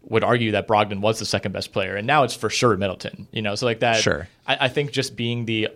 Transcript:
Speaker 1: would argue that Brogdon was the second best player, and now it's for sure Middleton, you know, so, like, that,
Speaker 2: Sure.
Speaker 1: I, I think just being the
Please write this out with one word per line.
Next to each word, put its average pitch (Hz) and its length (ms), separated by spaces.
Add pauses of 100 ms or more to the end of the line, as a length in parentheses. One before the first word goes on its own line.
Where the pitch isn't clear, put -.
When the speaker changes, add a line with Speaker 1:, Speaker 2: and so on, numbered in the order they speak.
Speaker 1:
would 110 200
argue 113 280
that 98 140
Brogdon 104 360
was 110 160
the 104 80
second 101 260
best 98 220
player, 95 220
and 104 100
now 143 160
it's 113 120
for - 140
sure 117 300
Middleton, 95 520
you 113 120
know, 104 140
so, 127 100
like, 117 140
that, 117 200
Speaker 2:
Sure. 80 260 (200)
Speaker 1:
I, 135 160
I 135 60
think 143 240
just 123 240
being 120 280
the 110 320